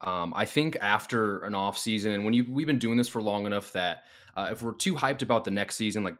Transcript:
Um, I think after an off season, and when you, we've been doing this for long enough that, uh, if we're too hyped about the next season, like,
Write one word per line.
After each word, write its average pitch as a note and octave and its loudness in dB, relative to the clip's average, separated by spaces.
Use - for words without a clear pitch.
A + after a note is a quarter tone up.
Um, F2 -2
I G#2+ 0
think D3+ 0
after G#2 2
an G#2 -4
off G2 0
season, G#2+ 0
and G2+ -2
when A2 2
you, A#2+ 4
we've C#3+ -2
been C#3+ 4
doing A#2 2
this A#2+ 4
for A#2 -4
long G#2 0
enough G2+ -2
that, F2+ -2
uh, F#2+ -2
if A2+ -6
we're A#2 -4
too F#3 0
hyped C3+ 0
about A#2 2
the G2+ -2
next G2+ -2
season, G#2+ 0
like, F2+ -4